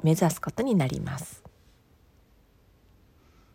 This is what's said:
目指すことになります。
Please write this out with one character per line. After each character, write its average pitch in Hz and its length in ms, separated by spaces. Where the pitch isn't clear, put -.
目 156 80
指 165 200
す - 100
こ - 100
と 214 120
に 254 120
な 156 120
り 127 140
ま 135 180
す。 - 240